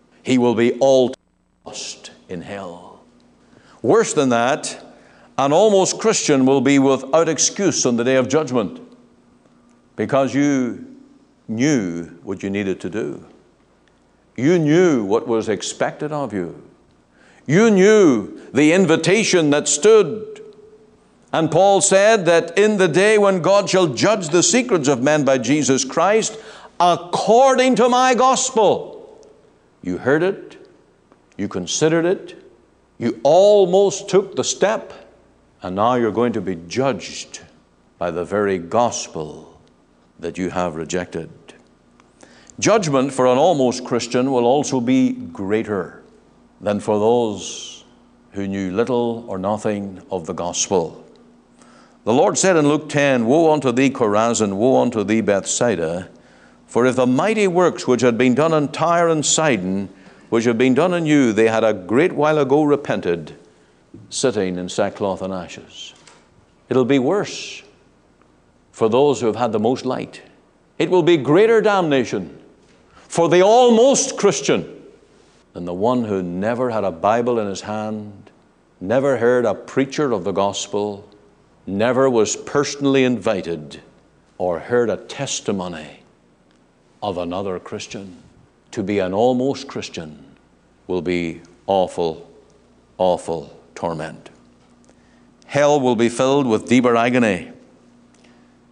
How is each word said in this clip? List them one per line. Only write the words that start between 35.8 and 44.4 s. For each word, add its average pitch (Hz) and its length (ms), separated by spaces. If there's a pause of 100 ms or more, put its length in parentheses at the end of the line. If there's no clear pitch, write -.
you're 117 160
going 117 220
to 110 80
be 92 160
judged 101 840 (560)
by 87 140
the 85 140
very 98 340
gospel 82 1000 (580)
that 82 180
you 90 140
have 87 240
rejected. 82 560 (1300)
Judgment 139 540
for 127 140
an 127 120
almost 143 460
Christian 127 480
will 120 120